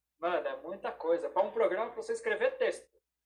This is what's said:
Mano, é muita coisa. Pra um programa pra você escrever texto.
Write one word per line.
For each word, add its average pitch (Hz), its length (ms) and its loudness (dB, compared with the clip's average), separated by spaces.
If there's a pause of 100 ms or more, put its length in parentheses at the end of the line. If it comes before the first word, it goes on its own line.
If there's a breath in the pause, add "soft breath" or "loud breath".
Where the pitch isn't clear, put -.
(200)
Mano, 170 260 2
é 131 140 -4
muita 190 320 -8
coisa. 165 380 0
Pra 185 120 4
um 214 80 0
programa 220 420 2
pra 226 100 -8
você 226 100 -4
escrever 226 460 0
texto. - 280 0 (400)